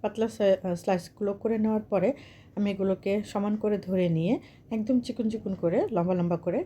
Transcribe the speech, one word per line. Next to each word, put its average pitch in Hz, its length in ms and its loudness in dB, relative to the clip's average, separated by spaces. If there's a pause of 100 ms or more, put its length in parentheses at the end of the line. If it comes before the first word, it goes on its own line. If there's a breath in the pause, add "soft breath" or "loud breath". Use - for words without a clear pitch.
পাতলা 220 260 -2
সা-, 196 360 4
আহ, 185 120 0
স্লাইসগুলো 190 580 -2
করে 220 240 -2
নেওয়ার 214 240 2
পরে 196 280 0 (460 loud breath)
আমি 202 160 0
এগুলোকে 190 400 -2 (140)
সমান 208 300 -2
করে 208 220 0
ধরে 185 320 0
নিয়ে 165 240 2 (380 loud breath)
একদম 220 280 0
চিকন 240 300 -4
চিকন 214 260 -4
করে 175 220 2 (140)
লম্বা 180 220 2
লম্বা 175 240 0
করে 180 280 -2